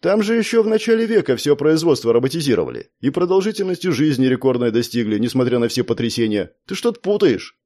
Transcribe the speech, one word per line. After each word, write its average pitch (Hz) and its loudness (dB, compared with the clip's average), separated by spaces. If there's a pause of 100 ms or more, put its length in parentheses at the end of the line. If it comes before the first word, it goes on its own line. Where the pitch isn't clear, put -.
«Там 202 2
же 214 0
ещё 226 0
в 208 0
начале 226 0
века 202 0
всё 143 2
производство 151 2
роботизировали, 120 -2 (100)
и 131 0
продолжительности 185 -2
жизни 139 2
рекордной 123 0
достигли, 113 -2
несмотря 123 0
на 117 0
все 120 -2
потрясения. 110 -2 (160)
Ты 190 -8
что-то 233 -4
путаешь». 190 0